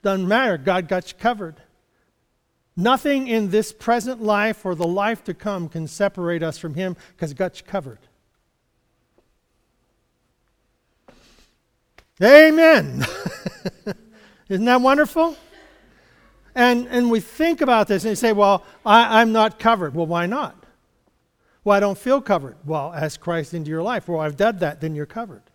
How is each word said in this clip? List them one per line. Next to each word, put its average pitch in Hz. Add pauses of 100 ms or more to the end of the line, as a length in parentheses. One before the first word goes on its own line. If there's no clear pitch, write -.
Doesn't 190
matter. 220
God 180
got 185
you -
covered. 208 (1200)
Nothing 262
in 220
this 214
present 233
life 208
or 185
the 170
life 202
to 175
come 185
can 160
separate 175
us 160
from 156
him 180 (200)
'cause 156
he 139
got 180
you -
covered. 135 (4000)
Amen. 285 (720)
<laughs> -
Isn't 196
that 247
wonderful? 302 (1200)
And, 247
and 240
we 226
think 320
about 240
this 196
and 220
you 202
say, 233
"Well, 202 (200)
I, 226
I'm 226
not 220
covered." 185
Well, 165
why 170
not? 254 (960)
"Well, 202
I 202
don't 202
feel 262
covered." 151
Well, 151
ask 151
Christ 170
into 156
your 160
life. 214
"Well, 165
I've 151
done 202
that," 151
then 156
you're 147
covered. 208 (120)